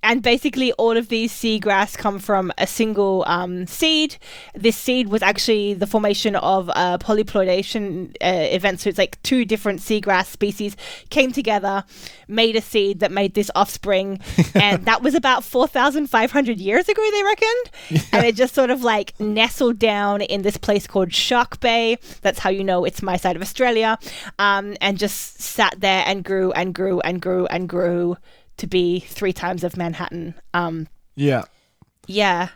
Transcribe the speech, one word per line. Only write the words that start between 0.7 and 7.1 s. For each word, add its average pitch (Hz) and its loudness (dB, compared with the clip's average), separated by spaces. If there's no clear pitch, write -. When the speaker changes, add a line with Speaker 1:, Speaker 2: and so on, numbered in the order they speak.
Speaker 1:
all 226 2
of 226 -2
these 226 -2
seagrass 208 0
come 202 -2
from 190 0
a - 0
single, 202 0
um, 180 -2
seed. 311 0
This 220 0
seed 254 0
was 214 0
actually 208 2
the 196 -2
formation 208 0
of 185 0
a 180 0
polyploidation, 196 0